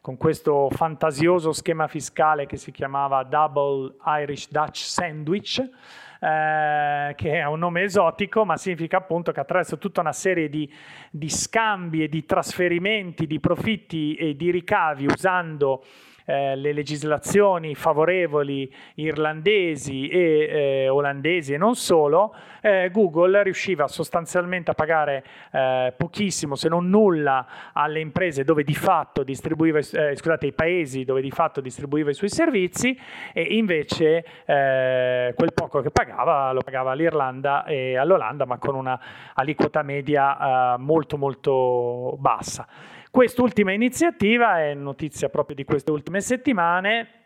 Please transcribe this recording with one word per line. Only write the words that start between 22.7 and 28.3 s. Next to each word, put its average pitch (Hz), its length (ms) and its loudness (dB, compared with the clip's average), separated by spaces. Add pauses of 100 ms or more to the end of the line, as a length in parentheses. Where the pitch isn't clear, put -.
Google 185 500 4
riusciva 175 460 0
sostanzialmente 175 840 -2
a - 40 0
pagare, 151 500 0 (260)
eh, 127 460 0
pochissimo, 170 580 -4
se 160 140 -2
non 175 220 0
nulla, 160 560 4 (260)
alle 151 280 0
imprese 156 440 -2